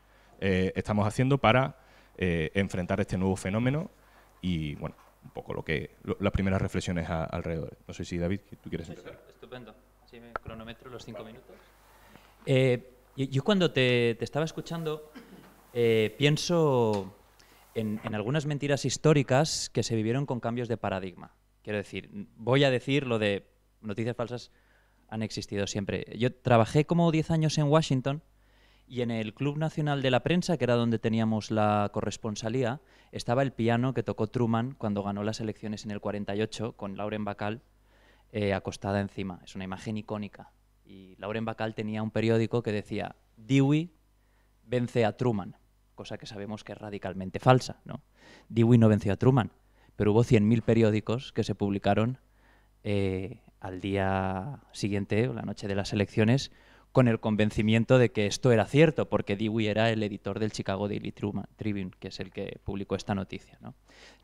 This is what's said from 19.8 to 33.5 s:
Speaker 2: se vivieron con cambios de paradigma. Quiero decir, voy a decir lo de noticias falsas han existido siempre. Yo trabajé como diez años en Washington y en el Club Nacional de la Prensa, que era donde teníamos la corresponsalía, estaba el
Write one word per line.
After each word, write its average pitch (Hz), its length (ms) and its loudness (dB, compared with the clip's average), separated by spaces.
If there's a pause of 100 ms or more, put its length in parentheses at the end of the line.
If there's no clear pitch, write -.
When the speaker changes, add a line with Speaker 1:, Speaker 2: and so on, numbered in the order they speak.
Speaker 2:
se 117 140 -2
vivieron 117 300 0
con 127 120 -4
cambios 117 300 -4
de 113 80 -2
paradigma. 92 580 -6 (280)
Quiero 104 160 -4
decir, 95 300 -8 (280)
voy 120 280 4
a 139 60 4
decir 135 360 0
lo 117 120 0
de 101 280 0 (340)
noticias 110 360 -6
falsas 120 360 -8 (560)
han 110 140 -6
existido 101 440 -4
siempre. 98 380 -4 (120)
Yo 120 160 0
trabajé 120 520 4
como 170 260 4
diez 156 200 0
años 156 280 0
en 151 100 2
Washington 143 540 2 (680)
y 123 140 -4
en 117 80 -2
el 113 240 -4
Club 143 240 -4
Nacional 151 420 0
de 131 120 2
la 123 80 4
Prensa, 175 380 2
que - 60 0
era 120 100 4
donde 117 260 2
teníamos 110 500 0
la 104 420 2
corresponsalía, 110 880 -4 (300)
estaba 120 320 0
el 135 100 0